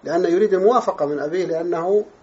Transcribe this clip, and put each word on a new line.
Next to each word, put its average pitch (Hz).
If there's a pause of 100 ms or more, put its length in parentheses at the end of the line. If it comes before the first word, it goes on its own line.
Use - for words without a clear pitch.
لأنه 349
يريد 190
الموافقة 190
من 147
أبيه 165
لأنه 175 (180)